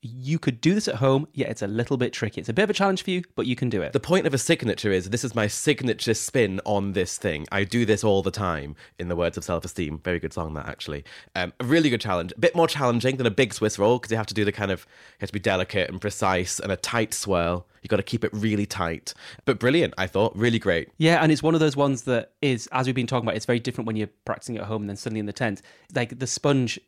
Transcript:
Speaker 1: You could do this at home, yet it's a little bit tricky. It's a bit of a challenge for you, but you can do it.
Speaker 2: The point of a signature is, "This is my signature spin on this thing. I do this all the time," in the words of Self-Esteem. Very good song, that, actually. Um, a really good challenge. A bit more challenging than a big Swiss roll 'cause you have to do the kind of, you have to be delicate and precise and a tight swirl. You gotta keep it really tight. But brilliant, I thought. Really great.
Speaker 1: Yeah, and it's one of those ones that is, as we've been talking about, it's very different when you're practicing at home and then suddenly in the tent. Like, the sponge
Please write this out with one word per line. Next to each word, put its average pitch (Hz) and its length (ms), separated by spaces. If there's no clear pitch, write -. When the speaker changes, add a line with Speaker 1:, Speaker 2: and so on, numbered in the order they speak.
Speaker 1:
You 127 320
could 123 220
do 170 140
this 214 160
at - 60
home, 135 380
yet 131 160
it's 113 120
a 104 60
little 113 280
bit 120 160
tricky. - 300
It's 101 80
a 123 40
bit 185 100
of 214 60
a 214 40
challenge 196 300
for - 80
you, 180 120
but - 100
you 123 80
can 127 140
do 101 120
it. 76 120
Speaker 2:
The - 80
point 185 260
of 139 60
a 139 40
signature 113 540
is, 92 200
"This 117 120
is 113 100
my 110 140
signature 120 640
spin 101 520
on 101 260
this 90 260
thing. 76 360
I 101 100
do 110 220
this 104 180
all 101 180
the 95 80
time," 80 460
in 87 80
the 87 80
words 85 220
of - 80
Self-Esteem. 82 580
Very 87 160
good 78 140
song, 80 220
that, 73 120
actually. 73 380
Um, 90 200
a - 60
really 151 260
good 117 120
challenge. 90 340
A - 40
bit 123 140
more 170 140
challenging 131 480
than 127 100
a 113 60
big 104 220
Swiss 107 260
roll 110 180
'cause 120 140
you 113 60
have 110 100
to - 60
do 104 100
the 101 80
kind 98 200
of, 92 100
you - 400
have 98 80
to - 40
be 104 60
delicate 95 500
and 92 120
precise 95 580
and 98 100
a 98 60
tight 113 380
swirl. 87 520
You - 60
gotta 98 160
keep 113 220
it - 80
really 104 320
tight. 85 480
But 131 120
brilliant, 131 400
I 95 100
thought. 101 280
Really 113 240
great. 85 380
Speaker 1:
Yeah, 160 260
and 156 80
it's 151 120
one 156 100
of 160 80
those 147 160
ones 139 240
that 117 300
is, 131 320
as 127 140
we've 127 80
been 120 120
talking 120 180
about, 110 120
it's - 80
very 120 160
different 117 260
when 110 80
you're 107 140
practicing - 320
at 95 80
home 110 180
and 101 60
then 101 80
suddenly 110 240
in 104 60
the 101 60
tent. 107 280
Like, 120 240
the 131 80
sponge 135 500